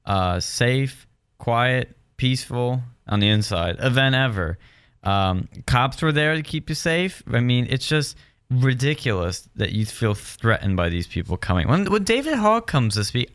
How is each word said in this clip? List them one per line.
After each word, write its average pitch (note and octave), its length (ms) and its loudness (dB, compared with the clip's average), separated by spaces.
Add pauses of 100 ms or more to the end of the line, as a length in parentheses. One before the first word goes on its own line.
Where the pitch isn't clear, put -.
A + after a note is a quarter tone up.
uh, F#2 340 0
safe, C3 680 -2 (320)
quiet, B2 580 0 (220)
peaceful B2+ 640 -2 (260)
on G#2 120 0
the G2+ 80 4
inside G2+ 520 0
event C3 340 2
ever. G2+ 440 0 (440)
Um, F#2+ 460 0 (180)
cops C3 360 0
were D#3 100 2
there D3+ 240 0
to D#3 60 -4
keep D3+ 260 -8
you D#3+ 60 -6
safe. F3 480 -2 (100)
I A#2+ 80 2
mean, B2 300 2
it's C3 180 -2
just D3+ 300 -2 (320)
ridiculous B2+ 1040 0
that G#2 160 -2
you G#2+ 140 0
feel G#2 280 -2
threatened G2 600 0
by F2 140 2
these E2+ 160 -2
people F2 300 -4
coming. F2+ 320 0
When, F#3+ 220 2
when G3+ 140 0
David C#4 300 0
Hogg A3+ 320 2
comes A2+ 300 0
to G#2 80 0
speak, - 300 -4